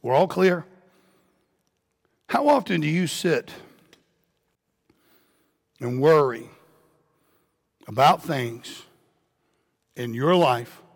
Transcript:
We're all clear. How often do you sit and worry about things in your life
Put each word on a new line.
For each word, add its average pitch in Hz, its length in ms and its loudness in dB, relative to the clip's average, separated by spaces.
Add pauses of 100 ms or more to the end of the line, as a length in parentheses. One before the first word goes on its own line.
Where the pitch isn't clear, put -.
We're 120 100 -4
all 156 140 4
clear. 180 400 0 (1600)
How 269 200 0
often 214 320 2
do 151 80 -2
you 170 180 0
sit - 460 -4 (2250)
and 123 220 -6
worry 143 480 2 (1400)
about 143 380 2
things 123 580 -10 (1120)
in 120 200 -10
your 143 200 0
life 127 480 0 (140)